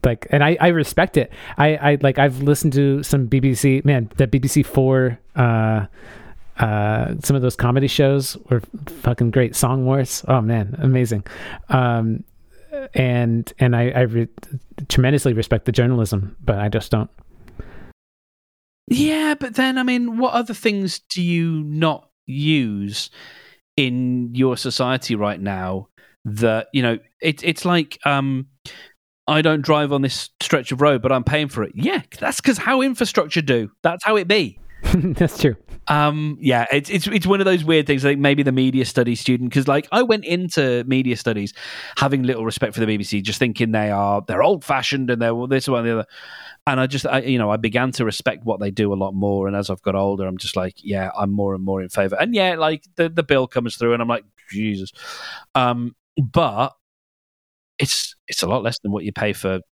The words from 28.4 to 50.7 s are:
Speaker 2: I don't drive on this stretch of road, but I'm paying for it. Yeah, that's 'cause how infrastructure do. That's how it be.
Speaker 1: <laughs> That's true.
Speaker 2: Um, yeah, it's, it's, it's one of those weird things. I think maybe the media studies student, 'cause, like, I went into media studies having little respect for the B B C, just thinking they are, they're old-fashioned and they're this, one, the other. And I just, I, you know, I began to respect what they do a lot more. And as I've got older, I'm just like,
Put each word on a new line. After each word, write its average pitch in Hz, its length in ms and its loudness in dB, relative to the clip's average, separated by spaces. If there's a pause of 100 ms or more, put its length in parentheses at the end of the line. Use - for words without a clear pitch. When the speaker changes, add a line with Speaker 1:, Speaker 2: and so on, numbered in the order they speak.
Speaker 2:
I 156 140 6
don't 156 200 4
drive 147 300 2
on 139 100 2
this - 280 -4 (100)
stretch 135 300 0
of 131 100 -4
road, 143 220 4
but 131 80 0
I'm 127 140 2
paying 151 240 0
for 113 160 -4
it. - 100 -8
Yeah, 285 280 -2 (180)
that's - 200 -4
'cause 240 180 2
how 262 220 0
infrastructure 202 600 0
do. 120 300 0 (100)
That's 170 220 0
how 214 120 2
it 180 120 0
be. 185 320 0 (220)
Speaker 1:
<laughs> - 120 2
That's 170 460 0
true. 127 160 4 (320)
Speaker 2:
Um, 151 520 0
yeah, 120 320 2
it's, 143 180 0
it's, 196 160 -2
it's 202 200 0
one 196 140 4
of 190 40 2
those 180 200 2
weird 156 220 2
things. 139 180 0
I 139 60 4
think 143 100 0
maybe 143 220 4
the 135 100 2
media 131 320 2
studies 120 360 0
student, 123 320 0
'cause, 139 160 2
like, 143 240 0
I 233 100 4
went 220 220 0
into 156 600 0
media 127 320 0
studies 107 380 -4 (420)
having 135 280 0
little 120 200 -2
respect 113 300 -4
for 117 60 -6
the 110 60 2
B 110 100 0
B 101 80 -4
C, 101 180 -4
just 104 160 -6
thinking 117 320 0
they 107 200 0
are, 101 360 0
they're 123 160 -2
old-fashioned 135 680 0
and 120 120 0
they're 117 240 -2
this, 135 220 -2
one, 120 160 0
the 117 80 0
other. 110 140 -2 (600)
And 131 140 0
I 131 80 2
just, 139 180 -6
I, 131 140 0
you 127 180 -2
know, 107 120 0
I 107 60 0
began 120 360 -2
to 127 120 -2
respect 110 400 -4
what 107 140 -2
they 101 140 -4
do 101 200 0
a 98 40 -2
lot 98 160 -4
more. 98 340 0
And 98 80 -2
as 101 160 -4
I've 92 120 -6
got 95 120 -2
older, 98 320 -2
I'm 92 120 -8
just - 180 -8
like, 92 260 -4